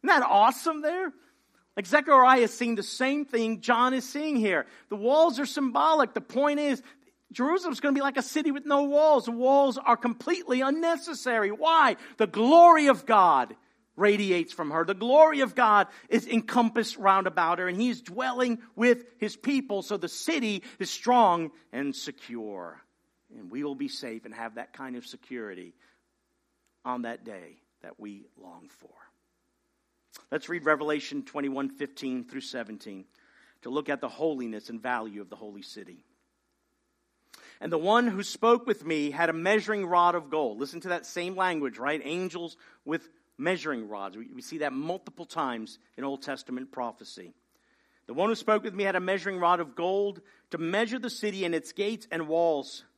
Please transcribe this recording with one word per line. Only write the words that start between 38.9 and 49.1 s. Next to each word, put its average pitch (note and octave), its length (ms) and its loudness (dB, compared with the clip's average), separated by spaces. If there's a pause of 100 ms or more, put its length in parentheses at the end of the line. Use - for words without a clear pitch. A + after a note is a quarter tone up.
had E3 180 0
a D#3+ 40 -2
measuring G3+ 520 -2
rod F3 300 2
of D3+ 140 -6
gold." C3+ 300 -4
Listen C#3+ 220 -8
to F#3 80 -12
that F3 160 -6
same F3+ 300 -8
language, D#3 420 -2
right? C#3 260 -4
Angels E3+ 540 -8 (260)
with D3+ 240 -6 (300)
measuring C#3+ 500 -6
rods. G2 300 -10
We, A#2 160 -16
we B2 80 -18
see D#3 180 -14
that C#3+ 140 -6
multiple E3 520 -10
times A#2+ 540 -8 (180)
in B2+ 60 -12
Old C#3 180 -8
Testament C3 500 -12
prophecy. A2 600 -12 (720)
"The A2+ 80 -14
one F#3 160 -2
who A3+ 60 0
spoke G#3+ 280 -2
with G#3+ 100 -10
me G3 100 -6
had F#3+ 120 -2
a F#3 40 0
measuring F#3 400 -4